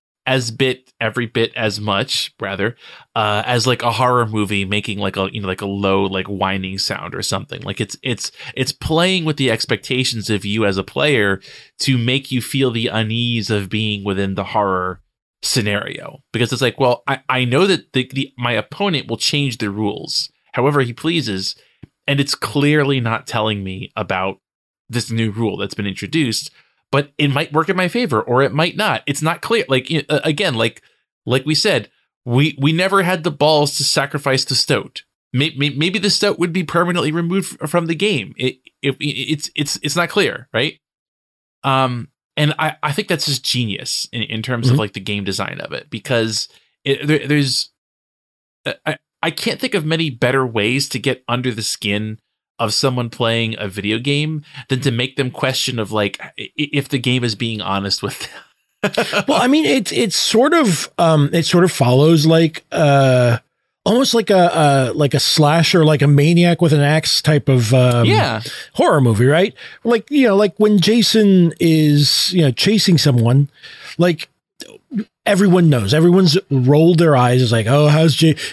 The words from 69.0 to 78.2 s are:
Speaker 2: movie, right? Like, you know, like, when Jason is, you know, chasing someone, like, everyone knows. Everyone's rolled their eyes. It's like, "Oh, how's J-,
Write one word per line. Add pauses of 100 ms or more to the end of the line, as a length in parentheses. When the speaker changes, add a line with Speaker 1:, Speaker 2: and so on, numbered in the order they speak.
Speaker 2:
movie,
right? (300)
Like,
you
know,
like,
when
Jason
is,
you
know,
chasing
someone, (480)
like, (960)
everyone
knows.
Everyone's (120)
rolled
their
eyes.
It's
like,
"Oh,
how's
J-, (160)